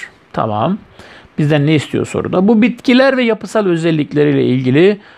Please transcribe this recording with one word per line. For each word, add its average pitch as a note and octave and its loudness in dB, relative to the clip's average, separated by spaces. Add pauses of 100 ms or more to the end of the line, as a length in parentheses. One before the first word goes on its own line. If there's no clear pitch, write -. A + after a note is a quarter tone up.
(340)
Tamam. A2+ -2 (600)
Bizden D3 0
ne D#3+ 2
istiyor - -2
soruda? - -2
Bu A3 4
bitkiler B3+ 0
ve B3+ -2
yapısal A3 -2
özellikleriyle D3+ 0
ilgili C3+ 2 (180)